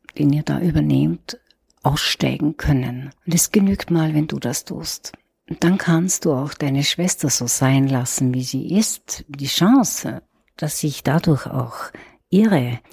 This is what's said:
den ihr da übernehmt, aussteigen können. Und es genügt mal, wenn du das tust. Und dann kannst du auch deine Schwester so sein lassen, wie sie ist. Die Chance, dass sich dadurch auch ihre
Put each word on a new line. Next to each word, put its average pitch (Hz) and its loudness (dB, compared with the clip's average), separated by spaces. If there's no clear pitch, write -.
den 147 2
ihr 151 0
da 143 -2
übernehmt, 151 0
aussteigen - 0
können. 131 0
Und 170 0
es - 0
genügt 196 2
mal, 160 2
wenn 151 2
du 143 -6
das 120 -6
tust. - -10
Und 165 -8
dann 175 4
kannst 170 0
du 165 2
auch 139 -4
deine 139 0
Schwester 170 -2
so 127 -2
sein 135 2
lassen, 127 0
wie 127 -2
sie 131 -4
ist. - -4
Die 139 -8
Chance, - 2
dass - -6
sich 147 -4
dadurch 147 2
auch 123 -6
ihre 160 4